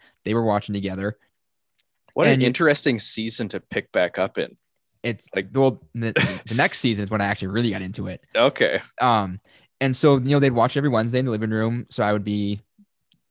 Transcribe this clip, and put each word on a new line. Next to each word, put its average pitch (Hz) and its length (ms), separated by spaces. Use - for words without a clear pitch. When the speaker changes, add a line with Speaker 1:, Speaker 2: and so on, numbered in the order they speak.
Speaker 1:
they 107 80
were 117 100
watching 104 300
together. 98 440
Speaker 2:
What - 140
an 135 60
Speaker 1:
And 131 100
Speaker 2:
interesting 139 560
season 110 500
to 95 100
pick - 320
back 90 280
up 95 180
in. - 200
Speaker 1:
It's 117 340
Speaker 2:
Like 95 160
Speaker 1:
well, 135 320
the, 113 200
the 113 100
next 151 240
season 104 240
is 98 80
when 107 80
I 101 60
actually 101 240
really 113 220
got 95 100
into 95 260
it. - 160
Speaker 2:
Okay. 110 460
Speaker 1:
Um, 104 400
and 135 120
so, 143 220
you 127 140
know, 143 100
they'd 135 120
watch 120 260
every 143 100
Wednesday 117 320
in 131 60
the 123 60
living 110 180
room. 113 400
So - 140
I 104 100
would 104 100
be 104 380